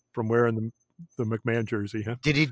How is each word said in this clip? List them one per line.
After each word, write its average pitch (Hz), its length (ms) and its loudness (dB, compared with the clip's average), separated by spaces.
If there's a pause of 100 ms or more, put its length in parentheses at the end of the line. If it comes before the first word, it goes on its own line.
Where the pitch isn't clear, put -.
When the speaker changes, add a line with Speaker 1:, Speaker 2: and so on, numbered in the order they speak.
(140)
Speaker 1:
from 113 140 -2
wearing 117 280 4
the, 110 160 -4 (460)
the 123 60 -2
McMahon 113 420 0
jersey, 104 380 -4
huh? 117 180 -6
Speaker 2:
Did 151 140 2
he, 147 160 4